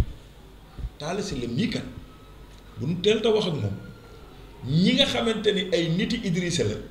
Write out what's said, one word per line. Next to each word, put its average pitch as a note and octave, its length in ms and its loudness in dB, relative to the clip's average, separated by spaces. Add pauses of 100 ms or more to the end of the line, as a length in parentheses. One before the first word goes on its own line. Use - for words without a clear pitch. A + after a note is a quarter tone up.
(960)
Talla F3+ 240 -4
Sylla B2 260 -4
mii C3 220 0
kat, - 140 -4 (960)
bu G#2+ 100 -4
ñu E3+ 140 0
teel A3 200 4
ta A#3+ 80 2
wax G#3+ 180 4
ak E3+ 80 -2
moom, G#2 180 -2 (920)
ñi F3 260 6
nga C#4 120 4
xamante A3+ 480 0
ni F#3+ 200 -2
ay E3 160 2
niti G#3 340 0
Idrissa F3 400 0
la G#2 120 -2 (160)